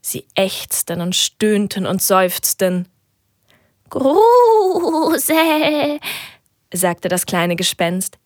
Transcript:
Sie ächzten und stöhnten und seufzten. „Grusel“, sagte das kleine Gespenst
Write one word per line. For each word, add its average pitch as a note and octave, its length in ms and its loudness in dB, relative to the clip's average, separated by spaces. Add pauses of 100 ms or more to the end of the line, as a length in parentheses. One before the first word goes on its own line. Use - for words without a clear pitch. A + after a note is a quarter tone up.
Sie - 340 -10
ächzten - 640 -4
und F3+ 140 -4
stöhnten G#3 720 -2
und F#3 160 -2
seufzten. F#3 840 0 (1000)
„Grusel“, D#4+ 2000 2 (760)
sagte F3 340 -2
das F3 180 -4
kleine F3 280 -2
Gespenst F3 720 -4